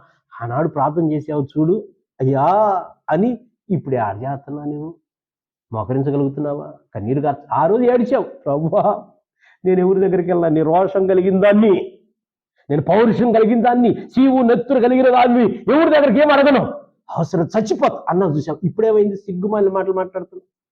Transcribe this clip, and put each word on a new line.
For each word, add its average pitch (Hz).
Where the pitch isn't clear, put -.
ఆనాడు 127
ప్రార్థన 151
చేసావు 147
చూడు 175
అయ్యా" 135
అని 214
ఇప్పుడు 143
ఆడ 104
చేస్తున్నా 143
నువ్వు? 147
మోకరించగలుగుతున్నావా? 139
కన్నీరు 120
కాచ-, 143
ఆ 143
రోజు 214
ఏడిచావు, 240
"ప్రభువా, 160
నేను 185
ఎవరి 190
దగ్గరికి 180
వెళ్ళా? 170
నేను 156
రోషం 190
కలిగిన 190
దాన్ని, 208
నేను 147
పౌరుషం 220
కలిగిన 220
దాన్ని, 240
చీవు 262
నెత్తురు 240
కలిగిన 254
దాన్ని, 247
ఎవరి 302
దగ్గరికి 285
ఏం 294
అడగను, 277
అవసరం 165
చచ్చిపోతా" 220
అన్నావు 175
చూసావు. 151
ఇప్పుడేమైంది? 208
సిగ్గుమాలిన 196
మాటలు 190
మాట్లాడుతున్నావు. 185